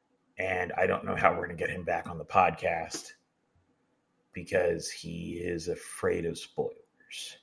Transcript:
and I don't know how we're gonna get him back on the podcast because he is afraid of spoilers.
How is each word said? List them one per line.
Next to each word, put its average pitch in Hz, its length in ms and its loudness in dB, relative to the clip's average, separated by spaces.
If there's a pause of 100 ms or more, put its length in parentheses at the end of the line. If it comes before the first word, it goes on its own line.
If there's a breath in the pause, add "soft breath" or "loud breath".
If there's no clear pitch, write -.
(380)
and 90 360 0
I 92 120 4
don't 92 180 2
know 95 120 -2
how 85 160 6
we're 85 140 -2
gonna 85 120 -6
get 85 120 -2
him 90 120 -6
back 85 260 -2
on 85 100 -8
the 76 80 -10
podcast 85 840 2 (1200)
because 85 560 2
he 85 520 -8
is 87 260 -2
afraid 87 580 0
of 82 120 -2
spoilers. - 1040 -8